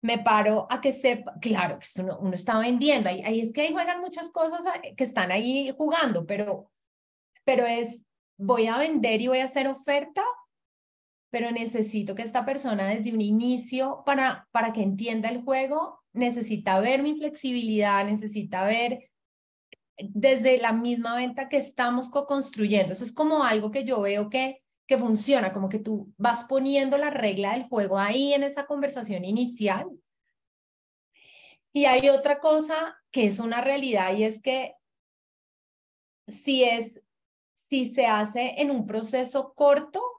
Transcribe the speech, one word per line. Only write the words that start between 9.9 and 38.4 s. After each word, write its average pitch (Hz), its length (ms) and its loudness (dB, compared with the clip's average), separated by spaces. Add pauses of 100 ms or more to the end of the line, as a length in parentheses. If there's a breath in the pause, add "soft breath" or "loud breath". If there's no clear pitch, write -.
pero 233 200 -2
necesito 214 640 -2
que 220 80 -8
esta 226 240 -2
persona 247 400 -2
desde 214 260 -2
un 220 80 0
inicio, 247 880 0
para, 269 460 0
para 226 200 0
que 214 100 -2
entienda 220 480 -2
el 240 120 -6
juego, 269 580 -2 (120)
necesita 220 680 0
ver 254 240 2
mi 302 140 0
flexibilidad, 226 880 0
necesita 208 580 -4
ver 233 480 0 (880)
desde 233 600 2
la 226 140 2
misma 233 440 -2
venta 254 320 -6
que 294 80 -2
estamos 247 520 -2
co-construyendo. 214 840 0
Eso 190 100 -8
es 233 100 -10
como 302 300 2
algo 214 300 0
que 220 100 -2
yo 226 180 -2
veo 202 300 -2
que, 262 320 -4 (240)
que 269 100 4
funciona, 220 560 2
como 190 160 -4
que 214 100 -4
tú 214 380 -6
vas 240 280 0
poniendo 269 520 0
la 294 140 0
regla 196 420 -2
del 247 120 -4
juego 196 340 0
ahí 254 340 2
en 277 100 4
esa 285 220 -4
conversación 254 600 -4
inicial. 214 640 -2 (1900 loud breath)
Y 285 100 4
hay 262 240 6
otra 285 320 4
cosa 311 560 2 (140)
que 240 160 2
es 196 120 0
una 233 220 -2
realidad 240 560 0
y 214 80 2
es 220 160 -2
que 262 340 -2 (1500)
si 262 380 2
es, 233 380 -2 (640)
si 254 240 -2
se 247 140 4
hace 220 560 0